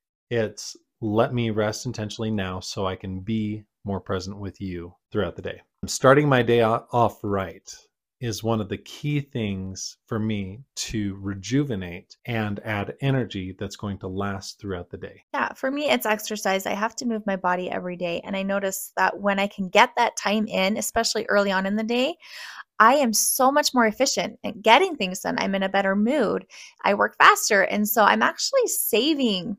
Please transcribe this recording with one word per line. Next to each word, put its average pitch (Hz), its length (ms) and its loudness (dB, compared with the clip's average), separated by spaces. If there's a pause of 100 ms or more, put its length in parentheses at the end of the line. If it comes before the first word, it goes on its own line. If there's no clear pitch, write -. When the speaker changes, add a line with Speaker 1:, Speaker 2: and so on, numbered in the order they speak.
(300)
Speaker 1:
It's, 110 460 -2 (240)
"Let 113 340 2
me 120 160 0
rest 107 360 -2
intentionally 110 440 -6
now 92 300 -2
so 98 260 -6
I 92 100 -2
can 95 240 -8
be 107 440 -4 (200)
more 98 160 -4
present 95 380 -6
with 98 220 -12
you 90 340 -8 (160)
throughout 92 260 -2
the - 60 -12
day." - 180 -8 (260)
Starting 139 420 4
my 127 140 4
day 120 200 4
o-, 113 300 2
off 117 300 2
right 98 520 -6 (460)
is 117 220 -6
one 110 180 0
of 95 100 -6
the 101 80 -4
key 147 420 -6
things 98 840 -6
for 117 120 -4
me 107 440 -4 (140)
to 101 440 -6
rejuvenate 98 1040 -4
and 107 400 -4
add 104 380 -4
energy 107 560 -2
that's 101 180 -8
going 98 220 -8
to 95 100 -10
last 95 500 -6
throughout 92 300 -8
the - 80 -14
day. - 280 -16 (100)
Speaker 2:
Yeah, - 180 -2
for - 180 -4
me, 285 200 -4
it's 247 160 2
exercise. 208 580 -2
I - 80 -2
have 226 240 -4
to - 100 -8
move 220 200 -2
my 196 100 -2
body 180 340 -2
every 180 260 -6
day. 175 280 -4
And 196 100 -8
I 190 80 -4
notice 196 540 -2
that 190 240 0
when 202 180 0
I 196 100 0
can 196 200 -8
get 220 280 6
that 233 200 2
time 214 300 0
in, 190 320 0
especially 220 500 -2
early 202 240 4
on 190 140 0
in 202 100 0
the 220 60 0
day, 247 340 0 (640)
I 226 140 8
am 262 180 2
so 254 400 2
much 294 220 2
more 240 120 4
efficient 214 560 -2
at 196 200 -8
getting 339 340 6
things 185 240 -4
done. - 180 -2
I'm 196 160 0
in 190 80 0
a 190 60 0
better 196 260 2
mood. 208 520 2 (360)
I 202 120 4
work 202 240 0
faster. 269 440 8
And 208 240 2
so 208 180 4
I'm 202 180 6
actually 415 460 2
saving 220 920 0